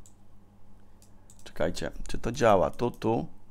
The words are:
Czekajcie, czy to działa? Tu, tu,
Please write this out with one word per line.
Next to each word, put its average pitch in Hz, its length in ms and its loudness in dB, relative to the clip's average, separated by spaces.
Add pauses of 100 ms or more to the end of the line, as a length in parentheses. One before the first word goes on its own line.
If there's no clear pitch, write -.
(1400)
Czekajcie, - 460 -2 (180)
czy - 100 2
to 120 140 -2
działa? 104 380 6
Tu, 120 200 -2
tu, 117 360 0 (240)